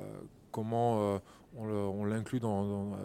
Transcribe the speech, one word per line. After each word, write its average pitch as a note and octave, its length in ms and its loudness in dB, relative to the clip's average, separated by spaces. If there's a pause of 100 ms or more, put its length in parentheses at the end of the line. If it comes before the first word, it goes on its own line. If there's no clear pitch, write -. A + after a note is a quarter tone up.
(500)
comment, A2+ 640 2
euh, G2 40 0 (380)
on A2 100 -6
le, G#2+ 80 -2
on G2+ 300 0
l'inclut A2 360 0
dans, G#2 240 2
dans G2+ 400 -2